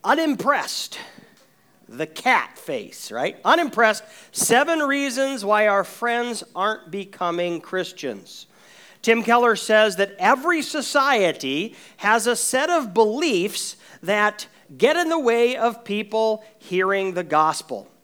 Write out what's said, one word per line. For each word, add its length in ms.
Unimpressed. 960
The 160
cat 540
face, 520
right? 320
Unimpressed, 600
seven 500
reasons 640
why 220
our 180
friends 600
aren't 360
becoming 680
Christians. 840
Tim 220
Keller 320
says 400
that 240
every 420
society 1120
has 300
a 80
set 340
of 240
beliefs 840
that 420
get 180
in 140
the 80
way 400
of 260
people 600
hearing 560
the 80
gospel. 680